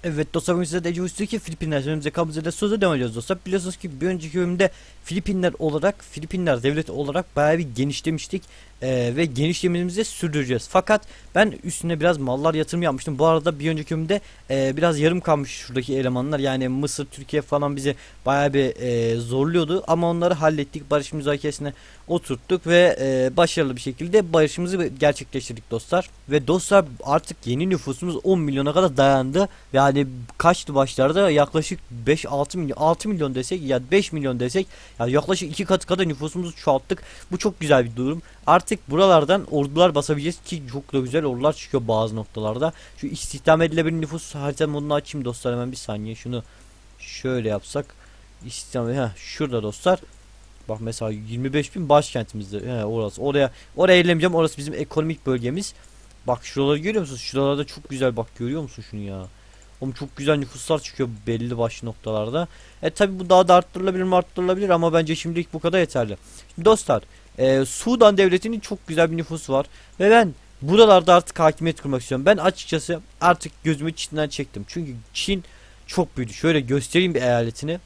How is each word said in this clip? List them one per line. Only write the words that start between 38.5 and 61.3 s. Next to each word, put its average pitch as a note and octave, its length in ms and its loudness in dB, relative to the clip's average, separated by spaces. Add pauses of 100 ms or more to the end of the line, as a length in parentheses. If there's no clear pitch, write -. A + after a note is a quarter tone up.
buralardan E3+ 600 4
ordular D3+ 440 2
basabileceğiz D3+ 500 -2
ki E3 180 -8 (100)
çok C#3 200 -10
da C#3 60 0
güzel C3 260 0
ordular C3+ 280 0
çıkıyor B2 360 -4
bazı A2 280 0
noktalarda. A2 560 -4 (240)
Şu C#3+ 100 -8
istihdam D#3+ 560 2
edilebilir D#3+ 380 0
nüfus D#3 340 -8
harita D3 320 -2
modunu D3 280 -2
açayım D3 300 -4
dostlar, A#2+ 300 -4
hemen B2 180 -6
bir B2+ 40 -12
saniye. A2+ 380 -8
Şunu B2 280 -8 (560)
şöyle B2 500 -4
yapsak. G#2+ 460 -6 (520)
İstihdam, A#2+ 460 -6
heh, B2 240 -2
şurada B2 460 -4
dostlar. F3+ 380 0 (680)
Bak A2 120 -8
mesela A2+ 300 -6
yirmi A2+ 420 -6
beş D3 240 -2
bin E3 120 -6
başkentimizde. A2 720 0
He, A#2 240 -6
orası. G#2+ 380 -4
Oraya, C#3 280 2 (260)
oraya F3+ 240 8
ellemeyeceğim. E3+ 340 2
Orası D#3+ 240 0
bizim C#3+ 160 -8
ekonomik D#3 520 -4
bölgemiz. C3 480 -4 (520)
Bak A#2+ 180 -4
şuraları C#3 340 0
görüyor G#3 220 -2
musunuz? C3+ 200 -8
Şuralarda C#3 440 -2
çok - 240 -16
güzel. C3 280 0
Bak A2+ 100 -4 (120)
görüyor C3+ 240 -6
musun A#2+ 280 -14
şunu G#2 100 -10
ya? G2 260 -10 (540)
Oğlum C3 120 -6
çok C3+ 240 -12
güzel D3 200 0
nüfuslar C#3+ 420 -4
çıkıyor - 300 -6 (180)
belli A#2 320 -4